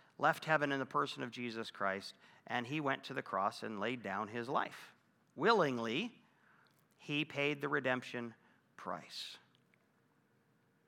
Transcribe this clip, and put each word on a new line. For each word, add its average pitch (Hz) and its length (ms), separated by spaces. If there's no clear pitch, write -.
left 151 260
heaven 147 260
in 139 80
the 131 80
person 143 360
of 123 80
Jesus 113 400
Christ, 98 440
and 120 200
he 139 140
went 135 240
to 135 100
the 131 80
cross 101 420
and 110 160
laid 117 240
down 101 240
his 117 200
life. - 460
Willingly, 147 800
he 151 260
paid 143 360
the 147 80
redemption 127 640
price. - 600